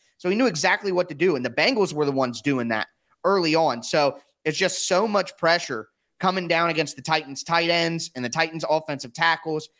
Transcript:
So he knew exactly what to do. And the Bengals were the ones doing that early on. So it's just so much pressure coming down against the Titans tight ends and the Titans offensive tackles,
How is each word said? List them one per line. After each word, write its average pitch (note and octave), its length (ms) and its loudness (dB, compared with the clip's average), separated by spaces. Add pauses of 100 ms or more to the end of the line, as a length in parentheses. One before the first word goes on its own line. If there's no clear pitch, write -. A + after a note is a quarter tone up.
(180)
So F#3 120 -2
he G3 60 2
knew A#3+ 100 4
exactly F#3 460 0
what F3+ 180 0
to D#3 60 -10
do. E3 200 2
And B2 80 -4
the B2 60 -2
Bengals F3+ 420 2
were D3+ 140 0
the C#3 60 0
ones C3 300 -2
doing C3 260 0
that A2 200 -2 (360)
early F3 320 2
on. C#3+ 260 2
So D3 380 0 (240)
it's D#3 160 -2
just F#3 280 0
so F#3+ 200 2
much G3+ 300 -2
pressure E3 500 0 (320)
coming F#3 280 0
down E3+ 220 2
against D#3+ 280 -2
the C3 40 -16
Titans D3 400 -2
tight E3+ 280 0
ends E3 460 0
and B2+ 80 -8
the A#2+ 60 -4
Titans D#3+ 400 -2
offensive D3 440 -2
tackles, D#3+ 560 -2 (100)